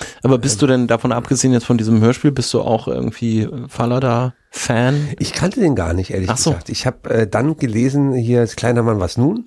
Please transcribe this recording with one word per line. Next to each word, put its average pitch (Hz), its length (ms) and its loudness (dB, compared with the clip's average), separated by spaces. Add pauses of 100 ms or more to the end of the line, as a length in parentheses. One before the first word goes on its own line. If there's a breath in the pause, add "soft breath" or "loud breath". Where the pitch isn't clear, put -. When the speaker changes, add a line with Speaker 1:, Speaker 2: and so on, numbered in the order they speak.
(220 loud breath)
Speaker 1:
Aber 131 160 4
bist 127 180 0
Speaker 2:
ähm, - 40 -4
Speaker 1:
du 147 80 4
denn 127 200 4
davon 120 240 0
abgesehen 123 400 0
jetzt 120 140 2
von 120 140 2
diesem 110 200 4
Hörspiel, 127 320 4
bist 127 220 -4
du 120 80 2
auch 110 260 -2
irgendwie 113 640 -2 (180)
Fallada-Fan? 127 1500 -2
Speaker 2:
Ich - 140 -4
kannte 190 260 -2
den 160 160 4
gar 85 180 -2
nicht, 92 180 -2
ehrlich 95 180 -2
Speaker 1:
Ach 123 80 0
so. - 140 0
Speaker 2:
gesagt. - 180 -6
Ich - 160 -6
hab, - 220 -6
äh, 113 200 0
dann 143 300 0
gelesen, 135 560 0
hier, 120 340 2
„Kleiner 117 360 0
Mann, 110 180 0
was 87 160 -4
nun?“ 185 300 0